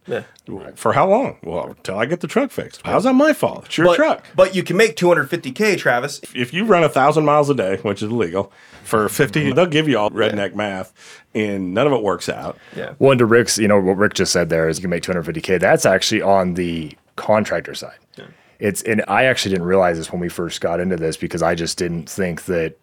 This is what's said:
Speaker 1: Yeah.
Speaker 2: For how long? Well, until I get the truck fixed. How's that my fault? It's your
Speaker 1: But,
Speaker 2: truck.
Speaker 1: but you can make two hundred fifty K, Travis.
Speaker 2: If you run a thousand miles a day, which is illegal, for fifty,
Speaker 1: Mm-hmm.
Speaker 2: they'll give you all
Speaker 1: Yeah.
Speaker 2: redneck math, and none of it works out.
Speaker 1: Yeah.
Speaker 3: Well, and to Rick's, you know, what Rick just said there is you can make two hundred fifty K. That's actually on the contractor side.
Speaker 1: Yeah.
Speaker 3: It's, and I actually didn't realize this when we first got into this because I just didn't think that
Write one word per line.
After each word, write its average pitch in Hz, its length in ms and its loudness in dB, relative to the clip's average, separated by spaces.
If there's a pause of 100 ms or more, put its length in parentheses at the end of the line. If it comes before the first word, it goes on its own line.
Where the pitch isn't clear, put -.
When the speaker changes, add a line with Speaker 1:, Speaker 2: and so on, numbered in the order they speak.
Speaker 1:
Yeah. 113 160 -6 (520)
Speaker 2:
For 110 180 0
how 151 140 4
long? 226 360 2
Well, 82 240 -6 (100)
until 92 220 -8
I 117 60 0
get 170 160 -4
the 165 60 -6
truck 262 240 -2
fixed. - 320 -12
How's 151 200 0
that 262 100 2
my 285 200 4
fault? - 340 -4
It's - 100 -6
your 165 100 4
Speaker 1:
But, 175 80 6
Speaker 2:
truck. 294 300 0 (100)
Speaker 1:
but 190 200 4
you 180 80 0
can 165 140 -2
make 220 180 4
two 180 120 2
hundred 156 220 2
fifty 143 220 -6
K, 208 240 0
Travis. 131 440 -2 (140)
Speaker 2:
If 123 200 -4
you 190 120 -2
run 180 180 6
a 147 60 4
thousand 147 360 4
miles 147 240 4
a 143 60 2
day, 98 280 0
which 101 200 -2
is 104 80 -4
illegal, 98 400 -2 (320)
for 107 260 0
fifty, 143 360 0
Speaker 1:
Mm-hmm. 135 100 0
Speaker 2:
they'll 170 100 4
give 156 220 0
you 127 100 2
all 104 160 0
Speaker 1:
Yeah. 107 160 0
Speaker 2:
redneck 101 260 -4
math, 98 380 -6 (400)
and 98 400 -4
none 127 140 2
of 143 60 2
it 117 100 0
works 92 260 -2
out. - 280 -10 (180)
Speaker 1:
Yeah. - 240 -12
Speaker 3:
Well, 135 120 6
and 127 80 4
to 120 60 6
Rick's, 113 320 4
you 107 100 2
know, 104 120 4
what 92 180 2
Rick 101 180 2
just 92 160 0
said 87 180 0
there 80 200 2
is 78 80 -2
you 90 40 -10
can 92 80 -6
make 87 140 -4
two - 80 -6
hundred 87 120 -4
fifty 80 180 -8
K. 92 160 0
That's 107 280 2
actually 98 360 2
on 92 340 2
the 82 400 -6 (200)
contractor 101 600 -2
side. - 220 -16 (200)
Speaker 1:
Yeah. - 80 -20 (340)
Speaker 3:
It's, 104 240 -2
and 107 240 -2
I 107 180 2
actually 117 260 0
didn't 87 160 -2
realize 90 300 2
this 80 140 -10
when 90 100 -6
we 87 80 -4
first 85 320 -8
got 85 180 -2
into 90 160 -2
this 80 220 -4
because 85 240 -6
I 85 140 2
just 82 220 -6
didn't 85 320 -6
think 87 360 -6
that 82 380 -4